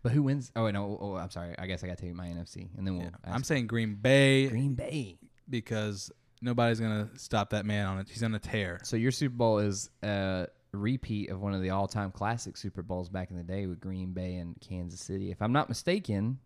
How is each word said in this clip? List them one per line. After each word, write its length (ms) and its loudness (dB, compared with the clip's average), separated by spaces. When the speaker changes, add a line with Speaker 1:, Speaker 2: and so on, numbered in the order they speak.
Speaker 1:
But 100 2
who 100 6
wins? 320 0
Oh, 100 2
wait, 80 4
no. 280 -2
Oh, 160 -4
I'm 140 -6
sorry. 280 -8
I 80 -6
guess 160 -4
I 40 -6
gotta 140 -4
tell 80 -6
you 60 -6
my 140 -8
N 100 -6
F 100 -8
C, 280 -12
and 100 -4
then 120 0
we'll 80 -4
Speaker 2:
Yeah. 180 -12
Speaker 1:
ask 100 -6
Speaker 2:
I'm 100 -2
saying 240 0
Green 260 0
Bay 540 8
Speaker 1:
Green 260 2
Bay. 440 -6
Speaker 2:
because 640 -2
nobody's 380 4
gonna 360 2
stop 340 0
that 140 0
man 220 2
on 120 0
it. 120 -6
He's 120 -4
on 120 2
a 40 -2
tear. 460 -2
Speaker 1:
So 120 -2
your 140 4
Super 240 0
Bowl 260 6
is 280 0
a 440 0
repeat 580 -2
of 100 -4
one 140 0
of 80 0
the 80 0
all-time 420 0
classic 460 -4
Super 240 -6
Bowls 260 -4
back 220 -6
in 60 -8
the 80 -6
day 220 -2
with 140 -4
Green 320 -4
Bay 240 -4
and 240 -8
Kansas 400 -8
City. 300 -4
If 100 -6
I'm 120 2
not 180 2
mistaken 760 0